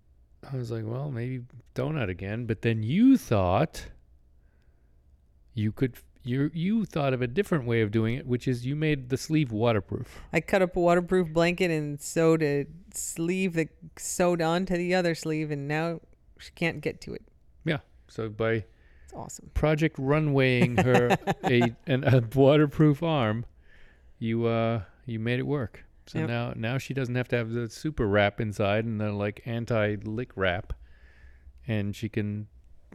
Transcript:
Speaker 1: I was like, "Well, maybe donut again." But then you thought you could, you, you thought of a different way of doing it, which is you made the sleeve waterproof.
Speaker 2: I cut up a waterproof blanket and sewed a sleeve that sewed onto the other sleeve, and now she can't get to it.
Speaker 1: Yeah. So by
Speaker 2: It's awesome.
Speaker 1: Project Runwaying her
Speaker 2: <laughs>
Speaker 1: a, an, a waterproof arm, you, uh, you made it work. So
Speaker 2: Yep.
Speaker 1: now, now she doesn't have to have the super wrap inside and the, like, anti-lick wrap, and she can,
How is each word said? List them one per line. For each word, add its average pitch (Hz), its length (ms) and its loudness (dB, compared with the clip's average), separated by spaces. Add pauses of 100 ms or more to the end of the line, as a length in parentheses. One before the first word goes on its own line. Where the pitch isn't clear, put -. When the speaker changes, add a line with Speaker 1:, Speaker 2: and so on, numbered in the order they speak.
(500)
Speaker 1:
I 135 60 -8
was 117 140 -6
like, 113 160 -6
"Well, 135 240 -6
maybe 123 340 -6 (300)
donut 135 340 -2
again." 98 380 -6
But 107 160 -4
then 113 200 0
you 220 360 6
thought 101 680 2 (1700)
you 107 180 -2
could, 127 240 -2 (260)
you, 139 320 -2
you 190 300 -2
thought 139 280 -2
of 123 80 -2
a 127 60 -2
different 123 400 -2
way 117 160 2
of 104 80 0
doing 113 240 2
it, 139 140 -6
which 123 180 -2
is 120 180 -2
you 135 120 -4
made 151 340 -2
the 131 60 -2
sleeve 156 340 0
waterproof. 110 720 -2 (120)
Speaker 2:
I 165 80 2
cut 190 220 2
up 180 140 -2
a 180 40 0
waterproof 175 520 2
blanket 170 380 2
and 147 300 -4
sewed 160 440 2
a 143 220 0 (280)
sleeve 180 600 -2
that 160 140 0 (280)
sewed 175 440 0
onto 175 360 0
the 175 180 0
other 175 220 2
sleeve, 156 340 -4
and 143 180 -6
now 160 320 -2 (380)
she - 140 -20
can't 165 280 -4
get - 220 -6
to - 120 -12
it. - 80 -14 (420)
Speaker 1:
Yeah. 156 140 -2 (280)
So 110 220 -8
by 113 220 -2 (540)
Speaker 2:
It's - 100 -20
awesome. - 380 -16
Speaker 1:
Project 151 460 0
Runwaying 131 800 2
her 120 420 4 (120)
Speaker 2:
<laughs> - 140 -4
Speaker 1:
a, 120 300 4 (140)
an, 135 160 2
a 127 180 6 (120)
waterproof 147 680 6
arm, 117 420 0 (760)
you, 113 260 0
uh, 113 360 0 (240)
you 113 120 -6
made 120 220 -2
it 131 60 -4
work. 135 380 -6 (220)
So 160 140 -6
Speaker 2:
Yep. 135 80 -4
Speaker 1:
now, 120 280 -4
now 117 220 -2
she 127 160 -8
doesn't 123 220 -4
have 123 120 -2
to 123 80 0
have 113 140 -2
the 117 180 -4
super 147 380 -4
wrap 101 340 2
inside 107 440 0
and 110 160 -4
the, 107 120 -2
like, 101 320 -4
anti-lick 110 920 -4
wrap, 95 360 0 (920)
and 101 300 -2
she 107 120 -6
can, 104 380 -6 (480)